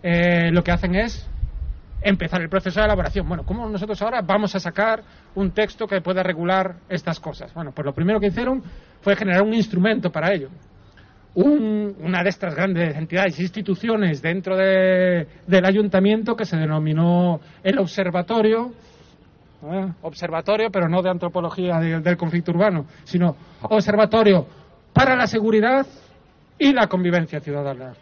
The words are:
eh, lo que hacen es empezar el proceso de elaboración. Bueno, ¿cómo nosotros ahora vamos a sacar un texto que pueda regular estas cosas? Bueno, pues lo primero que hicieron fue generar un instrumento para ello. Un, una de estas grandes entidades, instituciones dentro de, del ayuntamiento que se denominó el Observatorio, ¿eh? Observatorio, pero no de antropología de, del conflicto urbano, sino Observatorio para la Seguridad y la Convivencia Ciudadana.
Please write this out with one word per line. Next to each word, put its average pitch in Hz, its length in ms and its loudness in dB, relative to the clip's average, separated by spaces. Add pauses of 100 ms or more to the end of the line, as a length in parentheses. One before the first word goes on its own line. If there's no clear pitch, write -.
eh, 170 480 2
lo 175 100 4
que 170 100 -2
hacen 175 240 0
es 220 300 -4 (760)
empezar 175 400 0
el 160 80 -6
proceso 185 300 -2
de 214 60 4
elaboración. 190 420 -2
Bueno, 175 180 -6
¿cómo 226 240 -6
nosotros 208 320 -6
ahora 233 200 -4
vamos 202 340 -2
a 190 40 -2
sacar 214 440 -2 (320)
un 190 160 -2
texto 214 360 -2
que 196 140 -2
pueda 185 220 -2
regular 185 520 -2 (140)
estas 170 300 -6
cosas? - 340 -14
Bueno, 156 180 -10
pues 147 140 -8
lo 139 80 -4
primero 196 260 2
que 202 80 0
hicieron 247 360 -2 (380)
fue 202 140 2
generar 190 260 2
un 220 120 2
instrumento 202 580 0
para 165 220 0
ello. 143 160 -4 (840)
Un, 214 640 2
una 175 240 -2
de 196 60 2
estas 180 260 -6
grandes 170 400 0
entidades, 160 440 -2
instituciones 190 840 -2
dentro 185 360 -2
de, 185 680 2 (180)
del 185 200 4
ayuntamiento 208 680 2
que 220 100 -4
se 165 120 -2
denominó 160 800 2 (240)
el 196 140 2
Observatorio, 214 920 0 (920)
¿eh? 190 240 -6 (140)
Observatorio, 170 680 -2
pero 180 180 0
no 180 140 2
de 185 60 0
antropología 175 680 -2
de, 165 200 -2
del 170 180 0
conflicto 170 340 -2
urbano, 170 340 0 (180)
sino 175 320 0 (260)
Observatorio 208 840 2 (460)
para 262 220 4
la 247 120 0
Seguridad 220 580 2 (720)
y 285 160 4
la 226 140 4
Convivencia 175 520 -2
Ciudadana. 139 640 -8